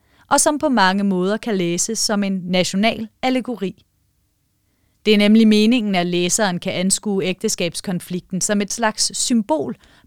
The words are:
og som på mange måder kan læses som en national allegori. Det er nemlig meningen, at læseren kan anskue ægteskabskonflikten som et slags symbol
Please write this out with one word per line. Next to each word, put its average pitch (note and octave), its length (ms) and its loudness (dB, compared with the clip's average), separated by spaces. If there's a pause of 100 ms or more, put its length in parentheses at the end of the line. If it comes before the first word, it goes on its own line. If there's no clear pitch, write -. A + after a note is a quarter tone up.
(280)
og C#4+ 120 2
som D4+ 180 2
på D4+ 120 -2
mange G3+ 340 2
måder G3 340 0
kan G#3+ 200 -4
læses F3 420 -2
som G3+ 240 0
en F#3+ 200 -2
national G3 640 -2 (140)
allegori. B3+ 600 -4 (1200)
Det G#3+ 80 4
er G#3 40 6
nemlig G#3+ 300 6
meningen, G#3+ 480 4
at F3+ 120 0
læseren F3 520 0
kan F#3 140 -6
anskue F#3+ 500 -2
ægteskabskonflikten F3+ 1160 -4
som G#3 200 0
et G3+ 120 -6
slags - 440 -2
symbol A#3+ 580 0 (320)